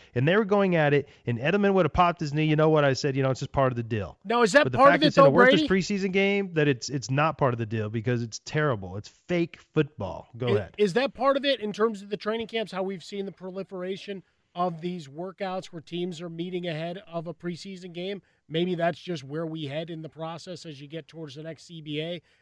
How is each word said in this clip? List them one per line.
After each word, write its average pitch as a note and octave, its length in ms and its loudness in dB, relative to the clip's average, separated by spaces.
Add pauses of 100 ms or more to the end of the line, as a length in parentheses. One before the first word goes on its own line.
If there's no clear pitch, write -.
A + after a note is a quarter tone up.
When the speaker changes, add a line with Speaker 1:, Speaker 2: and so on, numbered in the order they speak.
(140)
Speaker 1:
and B2+ 140 2
they F#3 100 4
were A3+ 80 4
going G3 300 4
at D3 180 4
it, C#3 160 2 (160)
and A#2+ 140 -2
Edelman G3 340 2
would F#3 120 6
have - 80 -2
popped F3 280 2
his D3 100 -4
knee, D#3 140 2
you D3+ 100 4
know D#3 140 6
what D3+ 160 6
I C3+ 80 4
said? C3+ 220 -2
You C3+ 80 0
know, C3 80 2
it's B2+ 80 -4
just C3+ 120 -8
part C3+ 200 2
of A#2 40 -4
the A#2+ 60 -4
deal. A2 420 -4
Speaker 2:
Now, A#3 200 2
is G3 80 4
that C#4+ 140 6
Speaker 1:
But - 80 -4
the A#3+ 40 0
Speaker 2:
part C#4 140 10
Speaker 1:
fact C4+ 100 4
Speaker 2:
of - 40 0
it, - 20 8
Speaker 1:
it's - 100 0
in C#4 60 10
a - 20 10
Speaker 2:
though, C#4 60 8
Speaker 1:
worthless C#4+ 320 6
Speaker 2:
Brady? F#3+ 200 2
Speaker 1:
preseason G3 280 -2
game, G3 420 2
that D3+ 140 2
it's, C3 220 0
it's B2+ 200 -6
not D3+ 300 0
part B2 160 2
of - 20 -4
the A#2 80 -4
deal, G#2+ 240 -4
because A#2 320 -2
it's A2+ 240 -8
terrible. G#2+ 520 -2
It's - 120 -12 (180)
fake E3+ 300 -2 (160)
football. G2 640 -4
Go A#2+ 120 -2
Speaker 2:
Is, G#2 80 2
Speaker 1:
ahead. - 200 -6
Speaker 2:
is G3+ 160 2
that A#3+ 220 0
part C4+ 220 2
of B3+ 60 -6
it C4+ 160 2
in G#3 140 -6
terms G#3+ 300 -2
of G3+ 80 -16
the G#3 60 -6
training A3 300 -6
camps? A3 240 -6
How F#3+ 120 -4
we've F#3+ 200 -8
seen G3+ 220 -8
the G3 60 -10
proliferation F#3 920 -10 (340)
of F3 260 -2
these F3 260 -8
workouts F#3 640 -8
where E3+ 80 -12
teams F3 400 -8
are F3 80 -10
meeting F3 380 -6
ahead E3+ 340 -6 (100)
of E3 140 -8
a E3+ 80 -10
preseason F3 580 -10
game? F3+ 300 -8 (260)
Maybe E3+ 280 0
that's E3+ 240 0
just D#3+ 240 -8
where D3+ 240 -6
we D#3+ 180 -8
head D#3+ 240 -6
in D#3+ 140 -10
the D3+ 60 -12
process D#3+ 580 -12
as C#3 120 -14
you C#3+ 80 -16
get D3+ 200 -12
towards D#3 260 -14
the D3+ 80 -16
next D#3+ 240 -14
C E3 160 -16
B D3+ 180 -6
A, E3 220 -6 (200)